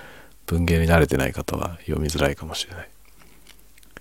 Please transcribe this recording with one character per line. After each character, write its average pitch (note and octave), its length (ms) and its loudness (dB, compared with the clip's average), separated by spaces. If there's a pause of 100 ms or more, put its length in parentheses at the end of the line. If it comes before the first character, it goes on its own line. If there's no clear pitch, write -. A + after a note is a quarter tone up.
(460)
文 E2+ 180 0
芸 E2+ 140 4
に E2 80 4
慣 E2 140 6
れ D2+ 60 6
て - 100 -2
な - 100 0
い - 60 -4
方 - 240 -6
は E2 240 -6
読 D2+ 200 -4
み D2+ 80 -2
づ D2+ 120 -2
ら C#2+ 100 2
い C#2+ 60 -6
か E2+ 100 -12
も D#2 80 -12
し - 140 -8
れ F2+ 60 -16
な F2 100 -14
い。 - 40 -20 (1120)